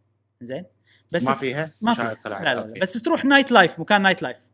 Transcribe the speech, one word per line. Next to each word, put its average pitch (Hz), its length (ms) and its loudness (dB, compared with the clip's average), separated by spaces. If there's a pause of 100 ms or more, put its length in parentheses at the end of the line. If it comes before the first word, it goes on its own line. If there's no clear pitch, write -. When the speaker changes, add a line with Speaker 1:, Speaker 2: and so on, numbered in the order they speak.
(420)
Speaker 1:
زين. 131 240 -10 (460)
بس 170 120 -2
Speaker 2:
ما 135 100 2
Speaker 1:
ت-، 131 40 -2
Speaker 2:
فيها 139 440 -6
Speaker 1:
ما 220 100 0
Speaker 2:
مشاهد 220 160 0
Speaker 1:
فيها. 110 160 -10
Speaker 2:
خلاعية. 110 200 -8
Speaker 1:
لا، 139 120 2
لا، 113 40 -4
لا. 104 80 -8
Speaker 2:
أوكي. 110 120 -14
Speaker 1:
بس 190 140 -2
تروح 294 320 -2
نايت 277 260 2
لايف، 185 280 6
مكان 196 220 2
نايت 190 200 2
لايف. 127 160 -8 (160)